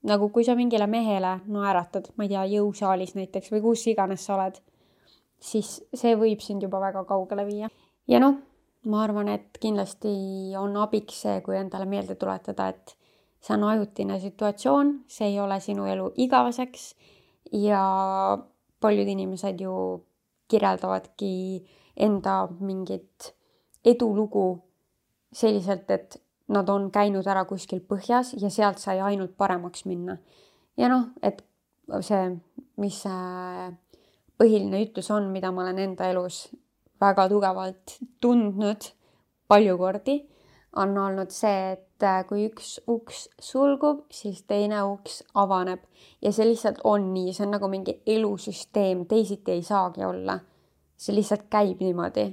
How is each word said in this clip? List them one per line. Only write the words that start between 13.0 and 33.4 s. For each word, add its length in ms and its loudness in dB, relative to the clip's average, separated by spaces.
see 120 -2
on 120 2
ajutine 520 -2
situatsioon, 800 0
see 240 -4
ei 80 -2
ole 240 -2
sinu 240 -4
elu 220 -4
igaveseks 680 0
ja 200 4
paljud 240 4
inimesed 560 -6
ju 140 -6
kirjeldavadki 800 0
enda 380 2
mingit 720 -8
edulugu 640 4
selliselt, 580 0
et 280 -4
nad 160 2
on 240 0
käinud 340 2
ära 220 0
kuskil 320 -8
põhjas 560 -2
ja 160 -2
sealt 280 0
sai 200 -2
ainult 360 -4
paremaks 520 0
minna. 280 -6
Ja 120 4
noh, 200 2
et 220 -2
see, 340 0
mis 220 -4
see 680 -10